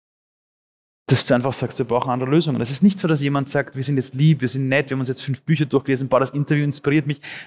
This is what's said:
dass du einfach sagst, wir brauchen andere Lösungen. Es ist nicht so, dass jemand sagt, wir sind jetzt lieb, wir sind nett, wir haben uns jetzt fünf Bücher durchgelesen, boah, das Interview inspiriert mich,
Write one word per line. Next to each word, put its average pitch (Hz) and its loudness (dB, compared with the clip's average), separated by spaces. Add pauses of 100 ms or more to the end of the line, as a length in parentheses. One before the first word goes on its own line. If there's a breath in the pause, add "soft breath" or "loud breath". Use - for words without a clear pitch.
(1080)
dass - 2
du - 2
einfach 123 2
sagst, - -4
wir 131 -2
brauchen 123 -2
andere 127 -2
Lösungen. 147 2
Es 117 -2
ist 135 -6
nicht 196 4
so, 185 -2
dass 156 0
jemand 139 -2
sagt, - -2
wir 135 -6
sind 139 -2
jetzt 127 -2
lieb, 156 4
wir 127 0
sind 131 -2
nett, 139 0
wir 135 -4
haben 135 -2
uns 127 -2
jetzt 131 -6
fünf 131 -6
Bücher 156 0
durchgelesen, 135 0
boah, 123 4
das 127 0
Interview 147 0
inspiriert 147 0
mich, 143 -6 (260 loud breath)